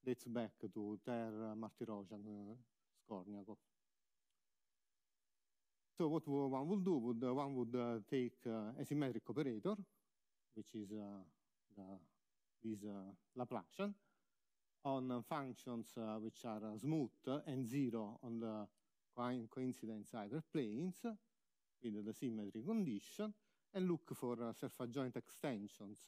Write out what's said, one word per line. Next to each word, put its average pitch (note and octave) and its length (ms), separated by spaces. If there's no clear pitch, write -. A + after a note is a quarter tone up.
dates B2+ 200
back A#2 260
to G#2 320
Terre, A2 520
Martirosyan, G#2+ 680
uh, G#2 280
Skorniakov. G2+ 540
So D#3+ 120
what D#3 180
wo-, C#3 200
one C3+ 200
would G3 160
do, F3+ 140
would, A#2 260
uh, B2+ 100
one C#3 220
would, B2 200
uh, A#2+ 240
take, B2 360
uh, A2+ 340
a C3+ 60
symmetric C3+ 440
operator, C3 460
which - 220
is, G#2 160
uh, G2+ 320
the, G2+ 80
this, A2 200
uh, G2+ 580
Laplacian, B2+ 520
on, C3+ 260
uh, B2 120
functions, B2 680
uh, A2 220
which A2 260
are, G#2+ 160
uh, G#2+ 40
smooth C#3 320
and C3+ 180
zero A2+ 560
on A#2 180
the G#2+ 280
co-, B2 340
coincidence A#2 640
hyperplanes B2+ 920
with G#2 220
the G#2+ 80
symmetry A2 480
condition, G3+ 720
and F#3 140
look D#3 280
for, B2 180
uh, A#2 200
self-adjoint B2+ 640
extensions G#2+ 920